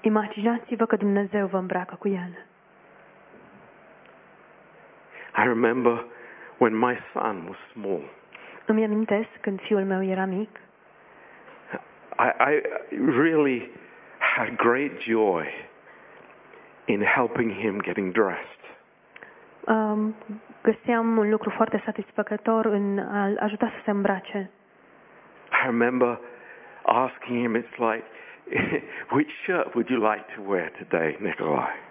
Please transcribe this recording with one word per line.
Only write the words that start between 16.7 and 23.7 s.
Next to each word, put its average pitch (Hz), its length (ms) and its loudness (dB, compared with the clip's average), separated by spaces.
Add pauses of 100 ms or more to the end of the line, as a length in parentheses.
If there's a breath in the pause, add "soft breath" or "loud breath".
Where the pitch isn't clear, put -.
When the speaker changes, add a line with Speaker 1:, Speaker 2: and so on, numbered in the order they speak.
Speaker 2:
in 101 180 2
helping 117 480 2
him 101 300 -2
getting 92 300 -2
dressed. 95 520 -2 (1040 loud breath)
Speaker 1:
Um, 214 480 2 (460)
găseam 226 560 2
un 208 120 4
lucru 214 200 0
foarte 220 360 0
satisfăcător 220 800 -2
în 202 340 2
a-l 202 420 0
ajuta 208 240 0 (100)